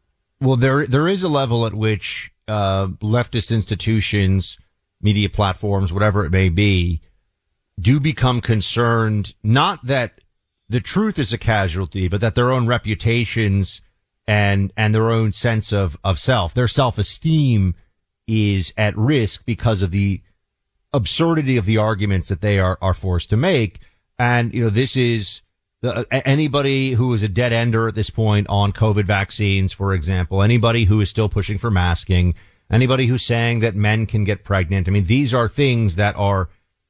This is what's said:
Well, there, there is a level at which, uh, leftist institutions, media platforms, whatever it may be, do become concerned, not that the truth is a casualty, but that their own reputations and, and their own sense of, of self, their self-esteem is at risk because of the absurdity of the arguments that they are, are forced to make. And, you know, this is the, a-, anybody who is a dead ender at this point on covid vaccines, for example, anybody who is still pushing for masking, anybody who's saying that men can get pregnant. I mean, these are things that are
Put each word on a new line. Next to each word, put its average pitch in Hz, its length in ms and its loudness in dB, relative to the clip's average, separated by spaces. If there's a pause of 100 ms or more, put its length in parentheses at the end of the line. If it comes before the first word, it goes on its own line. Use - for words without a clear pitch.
(400)
Well, 131 160 2
there, 135 300 2
there 143 220 2
is 190 140 -2
a 185 60 -2
level 120 380 0
at 110 80 -8
which, - 580 -4 (160)
uh, 98 380 -2 (160)
leftist 117 500 -2
institutions, 101 1040 0 (420)
media 104 280 2
platforms, 98 640 -2
whatever 101 320 0
it 76 60 -4
may 95 180 4
be, 87 520 2 (800)
do 113 200 2
become 131 420 0
concerned, 113 920 0 (100)
not 143 440 0
that 127 340 -4 (480)
the 117 120 -2
truth 208 380 -2
is 117 140 -2
a 120 60 -4
casualty, 95 720 -2
but 95 120 -2
that 113 140 0
their 123 160 2
own 127 160 0
reputations 110 1120 -2 (460)
and, 101 500 0
and 110 180 2
their 110 160 2
own 113 220 0
sense 113 400 -2
of, 95 320 -2
of 95 140 0
self, 110 340 0
their 123 160 0
self-esteem 123 1040 0 (520)
is 104 500 0
at 107 220 -2
risk 117 480 0
because 113 360 -2
of 87 100 -2
the 98 280 0 (720)
absurdity 143 640 0
of 107 80 0
the 107 140 2
arguments 101 500 -2
that 87 120 -4
they 101 180 0
are, 92 240 0
are 92 120 0
forced 90 360 -4
to 107 60 2
make. 135 440 0 (380)
And, 120 340 0
you 117 100 -2
know, 113 80 2
this 123 260 0
is 117 460 -2 (380)
the, - 300 -4
a-, 135 180 -2
anybody 139 640 0
who 123 220 0
is 101 80 0
a 107 60 -2
dead 117 240 0
ender 113 360 0
at 104 60 -6
this 107 160 -4
point 104 380 2
on 101 240 2
covid 104 340 0
vaccines, 98 640 0
for 98 220 -2
example, 92 480 -2
anybody 117 420 4
who 107 160 4
is 98 80 2
still 107 200 0
pushing 101 300 -4
for 117 120 -4
masking, 90 640 2 (360)
anybody 127 360 2
who's 123 180 0
saying 117 360 0
that 110 140 0
men 107 300 2
can 107 200 0
get 101 200 -2
pregnant. 92 420 0
I 95 40 0
mean, 101 140 2
these 120 280 2
are 120 160 2
things 117 480 0
that 101 200 0
are 98 320 0 (420)